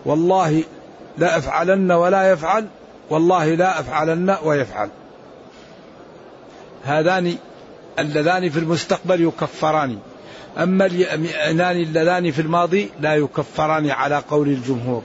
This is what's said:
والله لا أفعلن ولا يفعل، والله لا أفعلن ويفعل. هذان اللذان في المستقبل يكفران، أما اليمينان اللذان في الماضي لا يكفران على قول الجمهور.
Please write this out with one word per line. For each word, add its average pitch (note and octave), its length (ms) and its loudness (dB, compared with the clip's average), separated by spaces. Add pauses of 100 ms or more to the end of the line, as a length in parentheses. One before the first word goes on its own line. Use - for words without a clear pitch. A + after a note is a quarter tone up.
والله D#3+ 600 2 (540)
لا E3 200 2
أفعلن F3 540 0
ولا F#3+ 400 4
يفعل، F#3 340 0 (440)
والله E3 440 2
لا F3 260 0
أفعلن D#3+ 640 0
ويفعل. C3 440 -2 (2000)
هذان F3 520 0 (640)
اللذان D3+ 500 0
في D3 100 -2
المستقبل E3+ 600 -2
يكفران، D3+ 760 0 (600)
أما F#3+ 280 2
اليمينان E3 920 0
اللذان E3+ 540 0
في D#3 120 -2
الماضي F3 480 0 (100)
لا D#3 140 0
يكفران D3+ 760 0
على C#3 400 0
قول D3+ 180 2
الجمهور. B2 560 -4